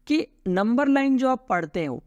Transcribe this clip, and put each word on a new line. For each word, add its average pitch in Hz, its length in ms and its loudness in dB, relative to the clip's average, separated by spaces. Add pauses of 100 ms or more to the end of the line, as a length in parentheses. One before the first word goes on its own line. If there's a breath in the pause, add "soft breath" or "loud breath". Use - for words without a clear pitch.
कि 311 200 0 (220)
नंबर 226 400 0
लाइन 269 300 2
जो 262 100 2
आप 254 200 -2
पढ़ते 170 360 -4
हो, 135 220 -6